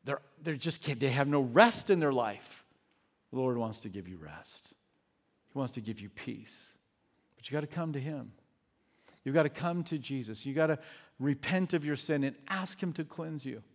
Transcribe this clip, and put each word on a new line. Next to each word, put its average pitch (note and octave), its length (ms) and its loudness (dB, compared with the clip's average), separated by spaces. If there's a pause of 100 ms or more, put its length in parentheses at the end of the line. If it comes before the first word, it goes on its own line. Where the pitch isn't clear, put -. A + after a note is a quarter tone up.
they're, C#3 160 -2 (220)
they're D#3 140 -2
just D#3+ 260 -2
can't, C3+ 180 -2
they C3+ 80 4
have C#3 200 4
no C#3+ 120 4
rest E3+ 480 6
in F#3+ 100 6
their D3 140 4
life. A2 500 -2 (680)
The B2+ 60 -2
Lord B2+ 180 2
wants A2+ 240 -4
to G#2+ 80 -10
give F#2+ 180 -10
you F2+ 120 -12
rest. - 560 -14 (760)
He - 80 -6
wants C3 160 -2
to A#2+ 60 -6
give A2 180 -8
you G2+ 120 -12
peace. - 680 -12 (600)
But - 140 -14
you C3+ 40 -6
gotta D3+ 120 -2
come D#3+ 280 -4
to C#3 60 -4
him. C3+ 320 -8 (920)
You've C#3 100 -2
gotta D3+ 140 6
come E3+ 360 -2
to D#3+ 120 -4
Jesus. B2 480 -6
You C#3 80 -4
gotta D#3 260 4 (400)
repent D3 540 2
of D3+ 140 2
your D3 100 0
sin D3 260 2
and C#3 140 0 (120)
ask F#3+ 340 -4
him F3 120 -2
to D#3+ 100 -4
cleanse D#3 420 -8
you. A2+ 160 -8 (120)